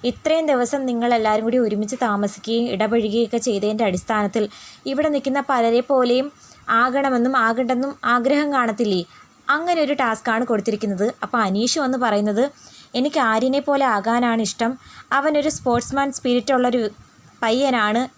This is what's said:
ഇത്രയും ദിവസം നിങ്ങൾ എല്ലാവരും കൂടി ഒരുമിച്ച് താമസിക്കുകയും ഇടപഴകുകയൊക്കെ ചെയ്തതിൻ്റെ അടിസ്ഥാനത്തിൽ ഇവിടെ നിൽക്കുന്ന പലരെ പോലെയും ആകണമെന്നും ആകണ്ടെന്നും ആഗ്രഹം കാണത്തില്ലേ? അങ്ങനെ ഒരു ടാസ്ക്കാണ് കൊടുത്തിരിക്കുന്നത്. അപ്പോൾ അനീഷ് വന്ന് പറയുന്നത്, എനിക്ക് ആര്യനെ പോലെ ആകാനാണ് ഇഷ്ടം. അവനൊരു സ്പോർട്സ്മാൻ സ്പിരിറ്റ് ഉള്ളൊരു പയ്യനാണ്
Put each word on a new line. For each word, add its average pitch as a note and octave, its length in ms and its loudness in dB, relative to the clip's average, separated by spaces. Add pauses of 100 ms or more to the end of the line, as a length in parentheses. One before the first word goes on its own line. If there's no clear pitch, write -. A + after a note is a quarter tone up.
ഇത്രയും D#4 440 0
ദിവസം C4+ 380 0
നിങ്ങൾ A#3+ 280 -2
എല്ലാവരും A3 320 0
കൂടി A#3 140 2
ഒരുമിച്ച് G#3+ 420 -2
താമസിക്കുകയും A3 720 -2
ഇടപഴകുകയൊക്കെ A3 680 0
ചെയ്തതിൻ്റെ G#3+ 460 -2
അടിസ്ഥാനത്തിൽ G#3 580 -2 (420)
ഇവിടെ C4+ 240 0
നിൽക്കുന്ന C#4 380 -2
പലരെ A#3 340 2
പോലെയും B3+ 460 2 (440)
ആകണമെന്നും B3+ 640 2
ആകണ്ടെന്നും B3 560 0 (120)
ആഗ്രഹം C4+ 460 2
കാണത്തില്ലേ? A3 500 0 (460)
അങ്ങനെ E4 340 0
ഒരു C#4+ 140 0
ടാസ്ക്കാണ് A#3 500 0
കൊടുത്തിരിക്കുന്നത്. G#3 600 -2 (140)
അപ്പോൾ - 200 -2
അനീഷ് G#3+ 380 0
വന്ന് C4 260 0
പറയുന്നത്, G#3 400 2 (480)
എനിക്ക് C#4+ 300 0
ആര്യനെ A#3+ 380 2
പോലെ C#4 260 2
ആകാനാണ് A3+ 540 0
ഇഷ്ടം. A#3 320 -2 (380)
അവനൊരു D4 400 2
സ്പോർട്സ്മാൻ C4 600 -2
സ്പിരിറ്റ് B3 440 0
ഉള്ളൊരു B3 280 2 (580)
പയ്യനാണ് A#3+ 600 0 (160)